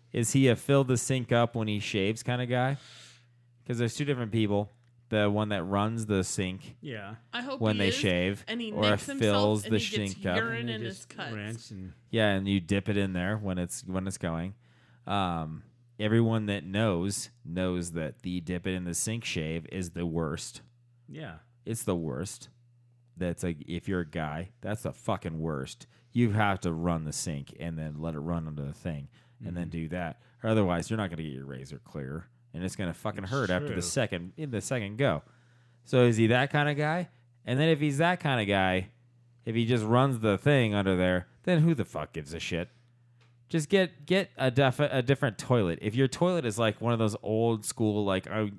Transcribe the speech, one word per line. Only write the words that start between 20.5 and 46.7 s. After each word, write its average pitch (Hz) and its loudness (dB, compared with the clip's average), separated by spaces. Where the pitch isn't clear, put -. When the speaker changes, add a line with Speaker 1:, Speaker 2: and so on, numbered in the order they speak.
Speaker 2:
Yeah. 113 -14
Speaker 1:
It's 113 -6
the 92 0
worst. 78 -6
That's 85 -4
like, 85 -4
if 87 -6
you're 92 0
a 78 -6
guy, 80 -6
that's 107 -6
the 73 -6
fucking 85 -6
worst. 76 -6
You 120 2
have 101 2
to 87 0
run 82 0
the 73 -6
sink 71 -6
and 82 -6
then 78 -8
let 80 -4
it 76 -6
run 82 -2
under 73 -6
the 69 -6
thing 73 -8
and 85 -8
then 85 -4
Speaker 2:
Mm-hmm. 78 -8
Speaker 1:
do 82 -6
that. 85 -6
Or 110 0
otherwise, 87 2
you're 110 -2
not 98 -2
gonna 80 -8
get 73 -8
your 67 -10
razor 67 -12
clear, 73 -10
and 85 -8
it's 92 -6
gonna 87 -4
fucking 104 -8
Speaker 2:
It's 95 -8
Speaker 1:
hurt 127 0
after 90 0
the 117 -6
Speaker 2:
true. 90 -2
Speaker 1:
second, 92 -4
in 151 -8
the 104 -2
second 107 -4
go. 110 0
So 127 6
is 117 6
he 113 8
that 123 4
kinda 147 2
guy? 156 -2
And 127 0
then 160 6
if 151 4
he's 147 2
that 170 2
kinda 127 2
guy, 92 4
if 113 -4
he 117 2
just 117 2
runs 123 4
the 104 4
thing 127 4
under 95 2
there, 90 2
then 175 4
who 165 6
the 113 0
fuck - -8
gives 76 -10
a 82 -8
shit? 85 -4
Just 156 0
get, 185 2
get 185 2
a 131 2
def-, 135 4
a 135 2
different 127 0
toilet. 101 2
If 104 -2
your 135 4
toilet 175 0
is, 107 -2
like, 110 2